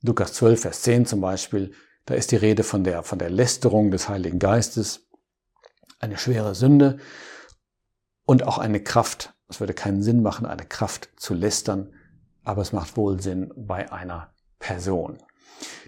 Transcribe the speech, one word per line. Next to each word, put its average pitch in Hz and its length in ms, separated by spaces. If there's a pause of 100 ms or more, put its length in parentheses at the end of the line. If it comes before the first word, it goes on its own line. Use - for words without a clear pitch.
Lukas 110 300
zwölf, 113 300
Vers - 200
zehn 120 240
zum 107 140
Beispiel, 95 520 (340)
da 127 80
ist 120 180
die 120 40
Rede 107 280
von 98 200
der, 85 180
von - 160
der 85 120
Lästerung 107 600
des 92 180
Heiligen 90 300
Geistes. 104 720 (920)
Eine 107 180
schwere 110 360
Sünde 139 440 (1300)
und 131 200
auch 113 140
eine 107 220
Kraft. - 540 (140)
Es 92 100
würde 101 160
keinen 98 280
Sinn 117 200
machen, 107 240
eine 95 200
Kraft - 500
zu - 180
lästern, 98 600 (500)
aber 101 180
es 92 100
macht 90 240
wohl 98 240
Sinn 95 360
bei 98 340
einer 90 440 (260)
Person. 87 580 (680)